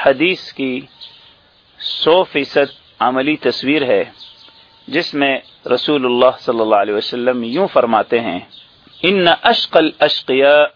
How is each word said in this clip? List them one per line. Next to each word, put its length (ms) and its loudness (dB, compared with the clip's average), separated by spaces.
حدیث 500 0
کی 280 -6
سو 460 0
فیصد 480 -2
عملی 380 0
تصویر 460 -2
ہے، 220 0
جس 260 -4
میں 240 -2
رسول 300 -2
اللہ 340 2
صلی 220 -4
اللہ 140 0
علیہ 200 0
وسلم 480 -4
یوں 300 -4
فرماتے 480 0
ہیں، 180 -4
"ان 260 2
اشقى 360 0
الاشقياء 840 2